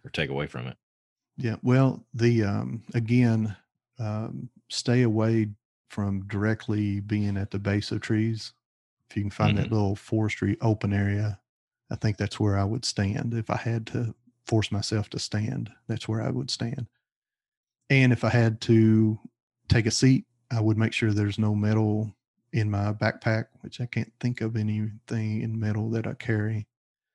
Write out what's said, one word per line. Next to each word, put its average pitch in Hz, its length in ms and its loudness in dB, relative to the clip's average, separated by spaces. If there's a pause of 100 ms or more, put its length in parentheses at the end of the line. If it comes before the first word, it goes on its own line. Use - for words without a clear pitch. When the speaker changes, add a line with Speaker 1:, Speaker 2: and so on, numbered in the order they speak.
Speaker 1:
or - 60 -18
take 73 200 -4
away 69 160 -4
from 60 220 -10
it? - 80 -12 (600)
Speaker 2:
Yeah, 117 240 -2
well, 127 420 4 (100)
the, 117 300 4
um, 110 380 -4 (120)
again, 113 600 2 (420)
um, 110 500 -8 (200)
stay 123 340 2
away 110 460 2 (420)
from 98 380 -4
directly 104 720 -2
being 104 360 -2
at 98 140 -4
the 98 80 -4
base 101 320 -2
of 110 100 -4
trees. 110 520 -2 (580)
If - 60 -16
you 104 80 -2
can 101 60 -6
find 104 280 2
that - 80 0
Speaker 1:
Mm-hmm. 110 80 -2
Speaker 2:
little 101 220 0
forestry 107 640 -2
open 104 320 0
area, 101 480 0 (500)
I - 60 -6
think 107 200 0
that's - 220 -4
where 104 200 2
I 98 60 2
would 113 200 -4
stand 104 500 -2
if 113 160 -4
I 110 60 0
had 113 320 -4
to 117 260 -4 (320)
force 110 240 2
myself 104 400 -2
to - 80 -8
stand. 107 540 -4 (160)
That's 110 180 -6
where 110 160 -2
I 127 80 -2
would 127 200 -6
stand. 120 360 -6 (1040)
And 131 220 6
if 113 120 0
I 113 60 2
had 113 320 4
to 110 560 6 (500)
take 110 180 4
a 104 40 0
seat, - 360 4 (240)
I 113 100 0
would 107 180 2
make 113 140 0
sure 110 200 0
there's 104 260 0
no 107 160 2
metal 107 600 0 (380)
in 107 180 0
my 101 220 0
backpack, 110 540 0 (160)
which - 180 -12
I 123 60 -4
can't - 340 -6
think 120 220 -4
of 113 140 -4
anything 107 840 -4
in 113 180 -4
metal 107 320 -2
that 113 160 -4
I 110 80 -6
carry. 110 520 -2 (480)